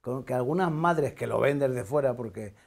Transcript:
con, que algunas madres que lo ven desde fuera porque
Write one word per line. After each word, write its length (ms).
con, 240
que 100
algunas 360
madres 440
que 120
lo 140
ven 180
desde 260
fuera 320
porque 380